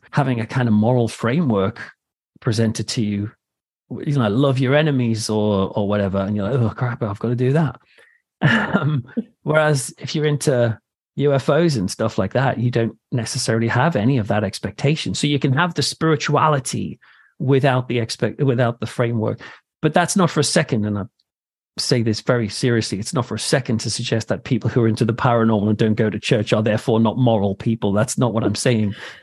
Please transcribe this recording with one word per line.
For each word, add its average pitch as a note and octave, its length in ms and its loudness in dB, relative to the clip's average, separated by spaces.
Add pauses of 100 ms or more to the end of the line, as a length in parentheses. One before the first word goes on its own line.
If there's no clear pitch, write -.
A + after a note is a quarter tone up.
(100)
having C3 300 0
a A2+ 60 -6
kind B2 220 -2
of G#2+ 60 4
moral A#2 340 4
framework A2+ 720 0 (600)
presented A2 480 0
to - 140 -2
you, G#2 280 -2 (600)
you C#3+ 280 -4
know, A2+ 100 4
"Love C3 300 2
your C3 160 2
enemies," B2+ 560 2
or, G#2 460 2
or G2+ 120 0
whatever. G2 300 0
And G2 180 -2
you're G2+ 120 -2
like, C3 120 0
"Oh, A2 140 0
crap, B2 280 -4
I've G#2 160 -6
gotta A#2 160 -2
do B2+ 200 0
that." D#3 260 0 (600)
<laughs> - 20 -
Um, D3+ 640 0 (380)
whereas D3+ 560 0
if - 160 -10
you're D3+ 120 0
into B2+ 520 0 (380)
U C#3+ 160 2
F C#3 160 0
Os D#3 280 2
and G2+ 140 -2
stuff - 280 -4
like F#2+ 160 -2
that, B2+ 240 0
you B2 120 0
don't A#2 260 0 (140)
necessarily A#2 580 -2
have C#3 280 2
any B2 220 2
of G2+ 100 -2
that G#2+ 160 0
expectation. C#3 680 -2
So - 120 -2
you D3 120 0
can C#3 160 0
have E3+ 200 0
the C#3+ 80 0
spirituality D3 1160 0 (400)
without C3 500 2
the B2 120 -2
expect-, - 420 -4
without A#2+ 380 2
the - 60 -4
framework. A#2 540 -2 (400)
But D#3 140 0
that's F3 220 2
not F#3 140 4
for D#3 100 0
a C#3 40 2
second, A2+ 400 0
and G#2 140 -2
I G2 60 -6 (720)
say B2 260 0
this A2 180 0
very A#2+ 280 0
seriously, A2+ 520 0
it's - 140 -8
not B2+ 120 0
for - 80 -8
a G#2+ 60 -6
second B2+ 380 -2
to A#2 120 -6
suggest A2+ 380 -4
that - 160 -4
people A2 260 -2
who B2+ 120 0
are A2+ 60 4
into A2 160 0
the A2 80 2
paranormal A2+ 560 2
and A2 80 2
don't G#2+ 180 2
go A2 140 0
to G#2 120 -4
church - 320 0
are A2 100 2
therefore A2 380 0
not A2 180 2
moral G#2+ 380 2
people. A2 360 -2
That's G#2+ 240 0
not A#2+ 160 0
what A2 120 -2
I'm G#2 100 0
saying. G#2+ 400 0 (280)